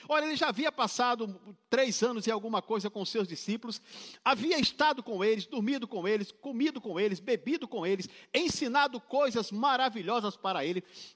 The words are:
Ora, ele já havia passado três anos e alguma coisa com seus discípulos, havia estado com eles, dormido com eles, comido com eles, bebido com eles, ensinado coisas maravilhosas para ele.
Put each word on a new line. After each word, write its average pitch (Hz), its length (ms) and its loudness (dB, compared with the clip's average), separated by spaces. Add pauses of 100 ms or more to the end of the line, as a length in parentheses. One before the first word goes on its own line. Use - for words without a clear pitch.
Ora, 302 160 4
ele 311 100 -2
já 302 140 2
havia 254 200 0
passado 240 720 0 (300)
três 254 340 2
anos 233 240 0
e 226 40 4
alguma 214 300 -2
coisa 208 280 -2
com 196 160 -6
seus 214 200 0
discípulos, 202 560 -6 (420)
havia 277 360 2
estado 285 420 2
com 196 220 -4
eles, 214 220 2
dormido 247 420 -2
com 175 180 -4
eles, 208 240 0
comido 277 520 -2
com 180 180 -4
eles, 196 220 0
bebido 247 480 -2
com 180 180 -4
eles, 190 220 0 (240)
ensinado 277 680 2
coisas 254 500 0
maravilhosas 226 840 0
para 180 300 -2
ele. 175 180 -2 (320)